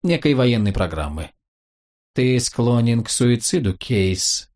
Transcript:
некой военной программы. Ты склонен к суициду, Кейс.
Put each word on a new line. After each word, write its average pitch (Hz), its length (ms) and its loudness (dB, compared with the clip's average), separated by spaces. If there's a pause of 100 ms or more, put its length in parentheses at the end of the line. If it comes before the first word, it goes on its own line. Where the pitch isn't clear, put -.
некой 165 300 2
военной 117 400 2
программы. 78 580 -6 (800)
Ты 127 260 2
склонен 117 640 0
к - 60 -10
суициду, 120 640 0
Кейс. - 840 -2